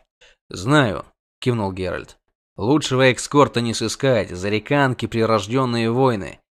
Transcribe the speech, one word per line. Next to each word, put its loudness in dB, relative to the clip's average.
"Знаю", 0
кивнул -2
Геральт. -8
"Лучшего 0
экскорта 2
не -2
сыскать, -2
зареканки -2
прирожденные 0
воины. 0